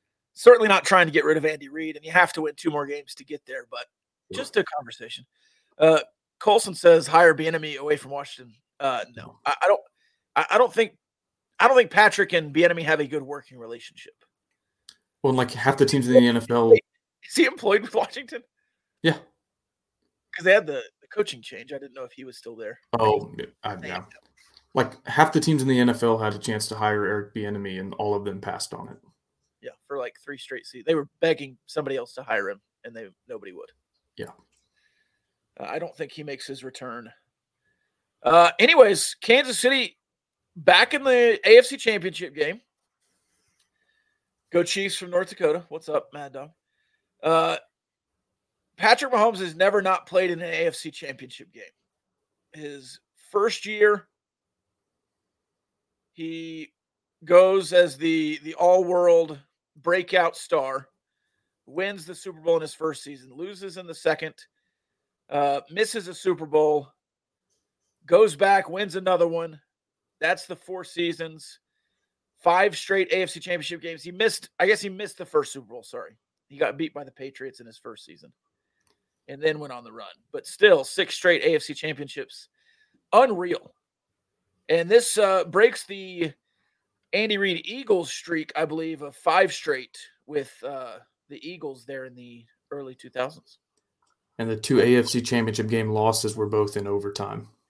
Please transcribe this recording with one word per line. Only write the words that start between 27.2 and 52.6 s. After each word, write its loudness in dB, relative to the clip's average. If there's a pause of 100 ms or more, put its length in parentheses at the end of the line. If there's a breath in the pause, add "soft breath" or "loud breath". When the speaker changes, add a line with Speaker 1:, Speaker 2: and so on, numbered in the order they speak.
Speaker 2:
Bieniemy, -8
and -10
all -4
of -6
them -10
passed -10
on -14
it. -20 (640)
Speaker 1:
Yeah, -16 (160)
for, -12
like, -10
three -14
straight -14
seasons. -20
They 2
were -4 (140)
begging -2 (100)
somebody -6
else -8
to -14
hire -4
him, -10 (240)
and -20
they, -18 (220)
nobody -16
would. -18 (480)
Speaker 2:
Yeah. -12 (1300)
Speaker 1:
Uh, -14
I -8
don't -14
think -12
he -16
makes -14
his -14
return. -14 (1120)
Uh, 6
anyways, 6
Kansas 2
City 0 (580)
back 4
in -2
the 4
A 10
F 10
C -10
Championship -6
game. -4 (1900)
Go 2
Chiefs -4
from -12
North -2
Dakota. -2
What's -14
up, -4
Mad -16
Dog? -16 (720)
Uh, 2 (1200)
Patrick 2
Mahomes 2
has -8
never 2
not -2
played 0
in -6
an -8
A -2
F -4
C -12
Championship -18
game. -20 (920)
His -18 (320)